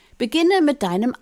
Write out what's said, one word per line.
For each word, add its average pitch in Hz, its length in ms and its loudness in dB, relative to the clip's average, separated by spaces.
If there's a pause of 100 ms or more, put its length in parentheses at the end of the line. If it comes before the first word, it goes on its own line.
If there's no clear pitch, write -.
(160)
Beginne 330 460 0
mit 285 200 0
deinem 202 400 -2